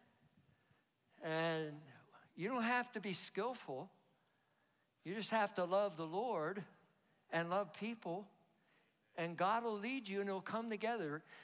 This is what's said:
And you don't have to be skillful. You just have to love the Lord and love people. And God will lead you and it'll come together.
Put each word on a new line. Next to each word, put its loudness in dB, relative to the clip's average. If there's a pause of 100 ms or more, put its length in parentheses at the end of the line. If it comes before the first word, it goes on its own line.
(1200)
And 0 (540)
you -2
don't 0
have 2
to -4
be -4
skillful. -4 (1120)
You -4
just -2
have 4
to 2
love 4
the -2
Lord 0 (640)
and 2
love 2
people. -4 (920)
And -2
God 4
will 0
lead -2
you 0
and 0
it'll 0
come -2
together. 0 (220)